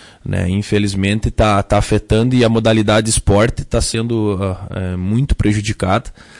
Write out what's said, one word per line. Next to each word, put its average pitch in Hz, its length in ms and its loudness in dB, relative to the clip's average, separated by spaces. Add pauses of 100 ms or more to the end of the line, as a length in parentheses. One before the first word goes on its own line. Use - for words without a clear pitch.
(240)
né, 95 240 -4
infelizmente 101 840 0
tá, 104 320 2
tá 104 160 2
afetando 110 560 0
e 120 100 4
a 113 40 4
modalidade 110 600 2
esporte 110 560 0
tá 117 160 -2
sendo, 113 580 -2
ah, 95 300 -4
é, 92 260 -6
muito 104 380 -2
prejudicada. 104 800 -2 (260)